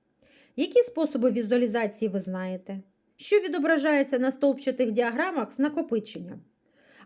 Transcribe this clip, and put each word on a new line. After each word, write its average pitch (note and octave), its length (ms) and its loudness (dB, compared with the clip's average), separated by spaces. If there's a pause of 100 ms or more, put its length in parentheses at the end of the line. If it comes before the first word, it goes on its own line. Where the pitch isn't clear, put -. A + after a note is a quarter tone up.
(560)
Які F4+ 280 4
способи C4+ 480 0
візуалізації A3+ 800 0
ви F#3+ 100 -2
знаєте? F#3 600 -8 (380)
Що - 220 2
відображається D4 800 2
на C4 120 2
стовпчатих B3+ 600 0
діаграмах A#3+ 640 -2
з - 60 -6
накопиченням? A3+ 840 -4 (640)